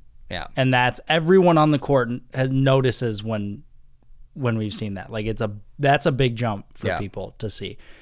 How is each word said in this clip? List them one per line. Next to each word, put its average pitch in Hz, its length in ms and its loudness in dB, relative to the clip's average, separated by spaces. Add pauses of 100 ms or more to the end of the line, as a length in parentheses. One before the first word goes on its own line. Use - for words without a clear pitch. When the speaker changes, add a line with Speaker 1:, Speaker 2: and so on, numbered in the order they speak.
(300)
Speaker 1:
Yeah. 87 260 -8
Speaker 2:
And 131 180 2
that's 123 340 2
everyone 170 480 6
on 151 140 6
the 147 80 2
court 131 320 0
n-, 123 100 -6 (140)
has, 131 160 0
notices 131 760 2
when, 104 400 -6 (720)
when 120 240 -2
we've 107 160 -4
seen 101 200 -6
that. 92 160 -12
Like, 107 160 -6
it's 110 140 -4
a, 104 160 -4 (220)
that's 143 280 2
a 156 60 2
big 123 240 0
jump 110 300 -4 (100)
for - 120 -8
Speaker 1:
Yeah. 87 100 -2
Speaker 2:
people - 400 -8
to 110 120 -6
see. - 280 -10 (240)